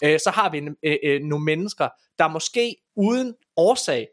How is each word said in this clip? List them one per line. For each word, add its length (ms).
øh, 160
så 100
har 200
vi 80
en, 180
øh, 180
øh, 180
nogle 240
mennesker, 420
der 80
måske 480
uden 360
årsag 560